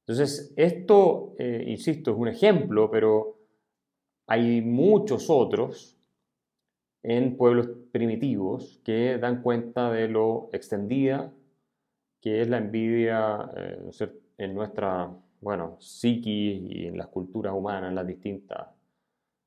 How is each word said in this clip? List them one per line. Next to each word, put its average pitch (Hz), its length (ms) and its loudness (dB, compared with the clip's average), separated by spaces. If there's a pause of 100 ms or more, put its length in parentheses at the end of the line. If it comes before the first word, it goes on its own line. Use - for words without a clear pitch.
Entonces, 139 560 -4
esto, 180 800 4
eh, 120 280 -4
insisto, 135 440 -2
es 104 60 0
un 117 120 -2
ejemplo, 110 600 4
pero 110 480 2 (880)
hay 117 360 2
muchos 131 680 2
otros 120 640 0 (1120)
en 123 320 0
pueblos 120 320 4 (240)
primitivos 113 880 -2
que 120 360 0
dan 120 240 -2
cuenta 120 500 -2
de 113 160 0
lo 110 440 0
extendida 127 800 -2 (880)
que 110 200 0
es 117 80 0
la 120 80 0
envidia, 113 1000 0
eh, 90 280 -10
¿no 92 80 -14
es - 80 -20
cierto?, - 200 -8 (200)
en 95 160 -6
nuestra, 98 560 -4 (320)
bueno, 87 360 -6
psiquis 104 840 -4
y 90 240 -10
en 87 100 -10
las 87 120 -10
culturas 95 440 -8
humanas, 95 380 -6
en 92 40 -4
las 92 120 -4
distintas, 95 600 -10 (800)